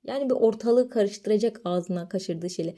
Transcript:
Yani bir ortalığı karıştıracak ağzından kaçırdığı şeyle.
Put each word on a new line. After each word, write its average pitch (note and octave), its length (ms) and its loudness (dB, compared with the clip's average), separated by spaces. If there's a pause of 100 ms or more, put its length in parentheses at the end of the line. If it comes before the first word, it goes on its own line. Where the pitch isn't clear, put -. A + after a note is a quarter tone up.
Yani C4+ 260 -2
bir - 60 4
ortalığı A#3 540 4
karıştıracak G#3+ 760 0
ağzından F3 440 -2
kaçırdığı F3 400 -4
şeyle. E3+ 280 -6